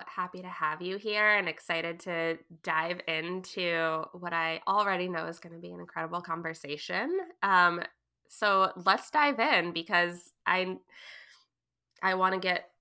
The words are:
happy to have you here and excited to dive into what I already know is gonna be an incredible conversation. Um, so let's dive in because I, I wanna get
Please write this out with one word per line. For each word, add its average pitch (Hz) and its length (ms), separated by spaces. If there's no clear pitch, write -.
happy 180 360
to 180 60
have 165 340
you 185 160
here 214 320
and 202 180
excited 170 520
to 165 360
dive 165 460
into 165 1040
what 175 220
I 165 340
already 190 400
know 170 180
is 170 140
gonna 170 160
be 175 160
an 175 80
incredible 170 400
conversation. 170 1000
Um, 180 380
so 190 440
let's 196 260
dive 285 300
in 190 320
because 175 580
I, 185 300
I 185 120
wanna 185 240
get 180 300